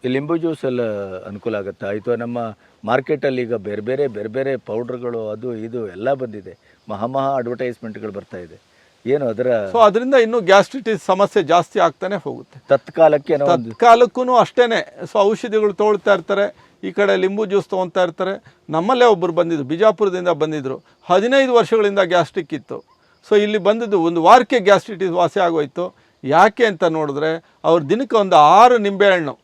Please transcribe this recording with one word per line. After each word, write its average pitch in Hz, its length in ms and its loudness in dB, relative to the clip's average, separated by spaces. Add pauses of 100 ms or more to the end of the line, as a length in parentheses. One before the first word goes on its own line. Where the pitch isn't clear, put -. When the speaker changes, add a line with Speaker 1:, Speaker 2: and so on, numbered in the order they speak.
Speaker 1:
ಈ 127 40 -4
ಲಿಂಬು 143 280 -4
ಜ್ಯೂಸ್ 160 280 -6
ಎಲ್ಲ 123 180 -4 (440)
ಅನುಕೂಲ 104 280 -8
ಆಗುತ್ತಾ? 98 340 -8
ಆಯ್ತು, 107 280 -4
ನಮ್ಮ 120 220 -8 (460)
ಮಾರ್ಕೆಟಲ್ಲಿ 131 580 -2
ಈಗ 117 120 -4
ಬೇರೆ 104 280 -8
ಬೇರೆ, 131 240 -2
ಬೇರೆ 107 220 -8
ಬೇರೆ 135 280 -6
ಪೌಡರ್‌ಗಳು, 120 720 -8
ಅದು 113 280 -8
ಇದು 113 320 -10
ಎಲ್ಲ 104 240 -4
ಬಂದಿದೆ, 104 460 -8 (300)
ಮಹಾ 107 180 -6
ಮಹಾ 135 300 -4
ಅಡ್ವರ್ಟೈಸ್ಮೆಂಟ್‌ಗಳು 117 760 -8
ಬರ್ತಾ 98 240 -14
ಇದೆ, 82 240 -18 (460)
ಏನು 139 220 -2
ಅದರ? 113 180 -4
Speaker 2:
So, 110 320 -2
ಅದರಿಂದ 233 360 0
ಇನ್ನೂ 233 260 2
ಗ್ಯಾಸ್ಟ್ರಿಟಿಸ್ 202 600 2
ಸಮಸ್ಯೆ 185 400 0
ಜಾಸ್ತಿ 165 360 0
ಆಗ್ತಾನೆ 185 380 -2
ಹೋಗುತ್ತೆ. 127 520 -14
Speaker 1:
ತತ್ಕಾಲಕ್ಕೆ 151 640 2
ಏನೋ 143 140 0
ಒಂದು 127 240 0
Speaker 2:
ತತ್ಕಾಲಕ್ಕೂ 240 640 4
ಅಷ್ಟೇನೆ. 226 720 0
So, - 140 -4
ಔಷಧಿಗಳು 208 540 0
ತೊಗೊಳ್ತಾ 208 420 2
ಇರ್ತಾರೆ, 202 400 -2 (300)
ಈ 190 60 -6
ಕಡೆ 196 260 0
ಲಿಂಬು 196 300 -2
ಜ್ಯೂಸ್ 190 200 -2
ತೊಗೊಳ್ತಾ 185 360 -4
ಇರ್ತಾರೆ. 185 400 -6 (280)
ನಮ್ಮಲ್ಲೇ 220 340 2
ಒಬ್ರು 180 280 2
ಬಂದಿದ್ರು, 165 320 -2
ಬಿಜಾಪುರದಿಂದ 185 640 0
ಬಂದಿದ್ರು, 151 540 -4 (240)
ಹದಿನೈದು 247 480 2
ವರ್ಷಗಳಿಂದ 208 440 2
ಗ್ಯಾಸ್ಟ್ರಿಕ್ 170 560 -2
ಇತ್ತು. - 300 -12 (460)
So, 208 120 4
ಇಲ್ಲಿ 214 160 -2
ಬಂದಿದ್ದು 202 440 0
ಒಂದು 170 200 0
ವಾರಕ್ಕೆ 240 360 6
ಗ್ಯಾಸ್ಟ್ರಿಟಿಸ್ 190 520 0
ವಾಸಿ 175 300 0
ಆಗೋಯ್ತು. 170 540 -4 (300)
ಯಾಕೆ 190 420 4
ಅಂತ 190 180 -2
ನೋಡಿದ್ರೆ 156 600 -2 (200)
ಅವ್ರು 160 260 2
ದಿನಕ್ಕೆ 226 260 -2
ಒಂದು 190 200 2
ಆರು 202 420 8
ನಿಂಬೆಹಣ್ಣು 190 640 0